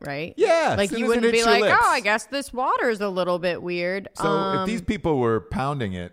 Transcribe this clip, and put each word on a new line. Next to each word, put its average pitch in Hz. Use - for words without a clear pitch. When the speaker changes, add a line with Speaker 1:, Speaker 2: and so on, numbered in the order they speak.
Speaker 1:
right? 147
Speaker 2:
Yeah, 330
Speaker 1:
Like, 202
Speaker 2:
as 196
soon 226
Speaker 1:
you 233
Speaker 2:
as 220
it 233
Speaker 1:
wouldn't 233
be 226
Speaker 2:
hits 233
your 226
Speaker 1:
like, 240
Speaker 2:
lips. 359
Speaker 1:
"Oh, 427
I 302
guess 208
this 277
water 269
is 208
a 202
little 180
bit 170
weird." 180
Speaker 2:
So 190
if 190
these 220
Speaker 1:
Um, -
Speaker 2:
people 165
were 113
pounding 131
it, 87